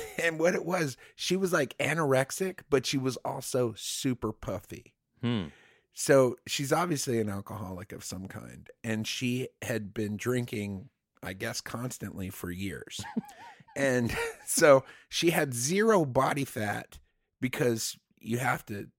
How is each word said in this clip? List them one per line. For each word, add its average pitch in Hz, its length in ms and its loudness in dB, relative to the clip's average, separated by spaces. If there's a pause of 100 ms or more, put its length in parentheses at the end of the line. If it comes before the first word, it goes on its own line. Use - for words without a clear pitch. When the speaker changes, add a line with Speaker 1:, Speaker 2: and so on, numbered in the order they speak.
(200)
Speaker 1:
And 165 200 0
what 175 160 4
it 170 100 -2
was, 160 320 -2 (180)
she - 220 0
was, 185 160 0
like, 151 240 2
anorexic, 147 840 2 (100)
but 135 160 4
she 143 100 0
was 131 200 0
also 127 600 -2
super - 560 -2
puffy. - 600 -10 (260)
Speaker 2:
Hmm. 120 220 0 (500)
Speaker 1:
So 131 440 4 (100)
she's 143 260 -2
obviously 151 460 0
an 107 100 0
alcoholic 98 640 -8
of - 120 -14
some 95 240 -10
kind, 62 400 -14 (160)
and 110 220 -2
she 127 440 -2 (120)
had 107 320 -4
been 104 240 -2
drinking, 117 720 -2 (320)
I 90 120 -8
guess, 110 280 -6
constantly 104 680 -6
for - 180 -8
years. 87 500 -8 (160)
<laughs> - 600 -14
And 127 360 2 (200)
<laughs> - 160 -16
so 143 380 8 (220)
she - 220 2
had 156 240 2
zero 185 500 4
body 135 420 2
fat 107 520 -4 (420)
because 123 560 0 (240)
you 117 200 -4
have 127 260 -2
to 107 220 -8 (120)